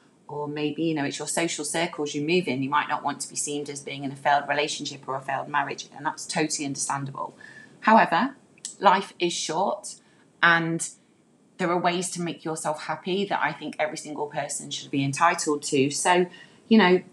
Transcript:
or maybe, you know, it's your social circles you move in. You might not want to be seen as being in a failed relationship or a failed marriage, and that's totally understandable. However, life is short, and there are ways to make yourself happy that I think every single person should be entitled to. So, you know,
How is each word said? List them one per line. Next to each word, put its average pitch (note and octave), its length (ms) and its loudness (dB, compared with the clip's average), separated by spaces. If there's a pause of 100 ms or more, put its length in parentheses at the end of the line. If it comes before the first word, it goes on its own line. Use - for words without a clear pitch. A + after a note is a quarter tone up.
(280)
or D3 200 -8
maybe, D3+ 360 -2
you D#3+ 120 0
know, D3+ 80 0
it's C#3 160 -4
your D3 80 -8
social E3 360 -2
circles D3+ 520 -2
you D3 60 -2
move F3 260 2
in. C3+ 160 -2
You C3 60 -2
might C#3+ 200 0
not D3 140 -2
want C#3 180 -4
to - 80 -10
be D3+ 60 -14
seen D3 340 -6
as C#3+ 120 -10
being C#3+ 220 -8
in C#3 80 -4
a C#3 40 -10
failed C#3+ 340 2
relationship C#3+ 580 -4
or C3 80 -4
a C3+ 60 -6
failed C3+ 260 -6
marriage, C#3+ 480 -4
and D3 100 -8
that's - 200 -6
totally D#3 400 -2
understandable. C#3 680 -6 (460)
However, G#3+ 540 6 (440)
life F#3+ 400 4
is F3 140 0
short, - 600 -4 (460)
and E3 480 2 (680)
there F3 120 0
are F3+ 80 2
ways F3 340 0
to F3 100 -6
make E3 220 -6
yourself D#3+ 420 -4
happy F3+ 400 -2
that - 160 -2
I D#3 120 0
think D3+ 240 -10
every D#3 200 -2
single D3 280 -8
person D3 460 -6
should C3+ 180 -10
be C#3 140 0
entitled D3+ 600 2
to. C#3 280 2
So, F3+ 340 4 (420)
you A3 120 8
know, F3+ 220 8 (120)